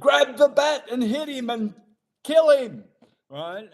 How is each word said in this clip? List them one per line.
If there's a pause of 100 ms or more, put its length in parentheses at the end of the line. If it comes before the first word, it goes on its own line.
Grab
the
bat
and
hit
him
and (500)
kill
him, (440)
right?